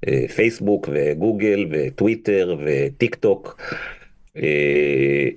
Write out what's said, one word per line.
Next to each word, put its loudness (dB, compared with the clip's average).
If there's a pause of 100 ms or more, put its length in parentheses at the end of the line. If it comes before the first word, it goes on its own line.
אה, 0 (120)
פייסבוק 0
וגוגל 0
וטוויטר 0
וטיק 0
טוק. 0 (840)
אה, 2